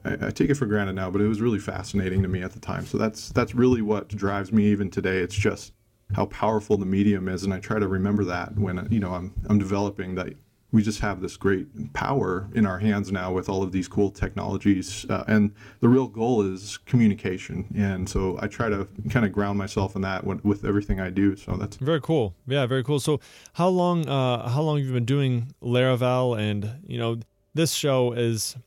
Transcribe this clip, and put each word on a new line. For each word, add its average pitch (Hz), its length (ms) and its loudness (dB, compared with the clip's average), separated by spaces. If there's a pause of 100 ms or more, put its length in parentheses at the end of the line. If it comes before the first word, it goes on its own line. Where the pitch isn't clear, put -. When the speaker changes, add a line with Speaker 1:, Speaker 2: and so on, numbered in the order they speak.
Speaker 1:
I, - 220 -4
I 104 40 -2
take - 200 2
it 139 40 2
for 135 120 0
granted 101 280 -2
now, 92 140 -4
but 95 120 0
it 104 80 4
was 107 120 0
really 113 200 2
fascinating 95 600 -2
to 92 60 -2
me 90 140 -2
at 92 100 -8
the - 60 -18
time. 95 260 -6
So - 140 -4
that's, 110 300 -4
that's 120 260 0
really 123 260 4
what 104 280 -2
drives 98 440 -2
me 107 200 6
even 98 180 0
today. 92 280 0
It's 90 180 -2
just 101 360 0 (420)
how 104 120 2
powerful 107 520 0
the 95 80 -2
medium 98 420 4
is, 92 160 -2
and 98 100 0
I 92 60 -6
try 107 180 -2
to 104 80 2
remember 98 380 2
that 87 340 -4
when, 90 320 -2
you 113 80 2
know, 92 160 -2
I'm, 90 200 -8 (140)
I'm 104 100 6
developing, 98 580 -2
that 90 180 -6 (360)
we 110 120 6
just 104 180 -4
have 98 220 -4
this 92 160 -8
great 92 560 -2
power 98 600 -2
in 110 120 4
our 92 120 -2
hands 101 320 0
now 92 220 -2
with 90 160 -2
all 95 140 0
of 90 100 -2
these 92 160 -2
cool 101 220 2
technologies, 95 1000 -2
uh, 101 180 -2
and 104 240 4 (300)
the 120 80 6
real 127 180 6
goal 113 360 2
is 95 420 -4
communication. 98 920 2
And 98 320 0
so 95 360 -2
I 104 60 -2
try 117 200 -4
to 98 180 -2 (220)
kinda 113 220 2
ground 101 280 0
myself 95 380 -2
in 95 60 -2
that 95 220 -4
with, - 200 -4
with 104 220 0
everything 101 340 0
I 92 80 -4
do. 95 280 2
So 92 200 -6
that's 104 220 -8
Speaker 2:
Very 147 240 -2
cool. 123 320 0 (120)
Yeah, 131 200 0
very 127 180 -2
cool. 143 160 0
So 147 180 0 (360)
how 175 140 2
long, 175 380 2
uh, 127 420 0
how 127 120 0
long 156 160 0
have 139 100 -2
you 131 60 -4
been 120 140 0
doing 131 560 0
Laravel? 123 760 2
And, 107 320 -2 (160)
you 123 120 -6
know, 117 200 -2 (360)
this 156 180 2
show 131 400 2
is 117 420 -2 (120)